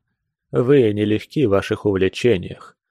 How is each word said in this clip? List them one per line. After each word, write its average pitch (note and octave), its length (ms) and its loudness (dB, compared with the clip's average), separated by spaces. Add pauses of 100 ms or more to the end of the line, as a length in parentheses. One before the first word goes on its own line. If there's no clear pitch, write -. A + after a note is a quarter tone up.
(500)
Вы B2+ 420 2
нелегки G#2 540 -2
в G2+ 40 2
ваших G2 360 -2
увлечениях. F#2+ 920 -2 (140)